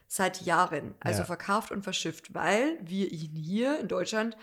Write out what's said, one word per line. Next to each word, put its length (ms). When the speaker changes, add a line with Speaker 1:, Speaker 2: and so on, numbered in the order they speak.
Speaker 1:
Seit 340
Jahren. 580
Also 200
Speaker 2:
Ja. 40
Speaker 1:
verkauft 460
und 140
verschifft, 500
weil 480
wir 300
ihn 220
hier 440
in 100
Deutschland 540